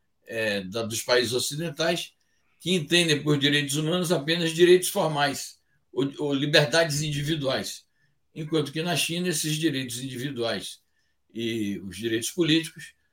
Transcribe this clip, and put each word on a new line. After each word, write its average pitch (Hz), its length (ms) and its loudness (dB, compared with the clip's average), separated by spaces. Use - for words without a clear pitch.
é, 110 360 -2
da, 101 200 -6
dos 110 180 -4
países 123 320 2
ocidentais, 160 800 -2
que 175 160 0
entendem 165 480 4
por 147 160 4
direitos 143 380 2
humanos 165 340 0
apenas 165 400 0
direitos 180 380 6
formais 147 720 -2
ou, 139 260 -2
ou 143 160 0
liberdades 151 680 2
individuais, 143 840 -4
enquanto 156 380 -2
que 160 100 -4
na 170 140 0
China 175 320 -2
esses 156 260 -2
direitos 131 480 -2
individuais 123 800 -6
e 107 540 -4
os 90 100 -12
direitos 113 360 -2
políticos 160 600 0